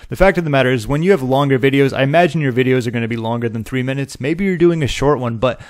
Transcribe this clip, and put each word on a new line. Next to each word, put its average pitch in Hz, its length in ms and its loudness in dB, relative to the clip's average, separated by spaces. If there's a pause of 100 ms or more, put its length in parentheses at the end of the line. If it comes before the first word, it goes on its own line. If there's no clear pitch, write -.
the 123 80 -10
fact 185 220 2
of 175 60 -2
the 156 40 -4
matter 131 240 2
is, 113 140 -2
when 143 160 -2
you 185 80 2
have 175 120 2
longer 135 360 2
videos, 135 340 2
I 120 100 -2
imagine 160 380 2
your 139 100 0
videos 127 360 2
are 117 60 -4
gonna 117 160 -4
be 117 100 -6
longer 117 280 -4
than 113 160 -6
three 127 200 -4
minutes. 135 360 -6
Maybe 165 240 -4
you're 190 140 0
doing 165 260 2
a 165 40 2
short 139 320 2
one, 117 180 -4
but 120 340 -2